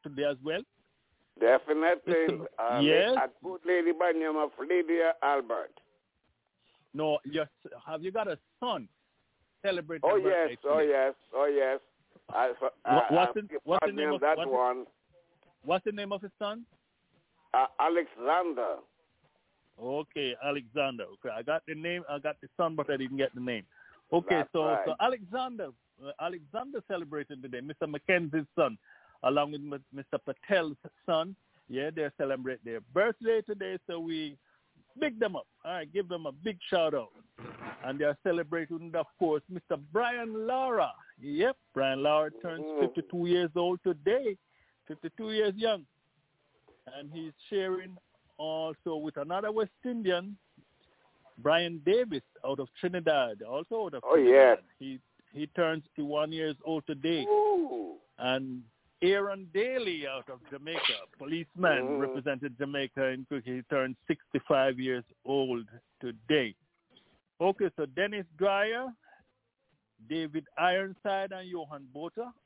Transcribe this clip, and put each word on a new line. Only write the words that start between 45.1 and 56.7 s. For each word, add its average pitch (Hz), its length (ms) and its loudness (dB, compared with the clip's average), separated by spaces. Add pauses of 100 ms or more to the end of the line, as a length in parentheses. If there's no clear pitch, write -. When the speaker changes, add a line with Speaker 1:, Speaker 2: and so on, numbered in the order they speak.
Speaker 1:
years 214 240 2
young. 208 300 0 (1080)
And 147 160 -12
he's 160 200 -10 (180)
sharing 185 480 -2 (400)
also 160 580 -4
with 151 220 -6
another 180 340 -2
West 214 180 0 (160)
Indian, 202 500 0 (1040)
Brian 165 460 2
Davis, 196 380 2 (200)
out 135 160 -2
of 131 80 -4 (120)
Trinidad, 151 640 0
also 165 420 -4
out 160 80 -8
of 131 100 -10
Speaker 2:
Oh, 127 120 6
Speaker 1:
Trinidad. 127 180 10
Speaker 2:
yes. 127 240 12 (220)
Speaker 1:
He, 135 200 -12 (320)
he 147 160 -8
turns 160 360 -2
fifty-one 151 480 -4
years 160 240 -4 (100)
old 160 200 -4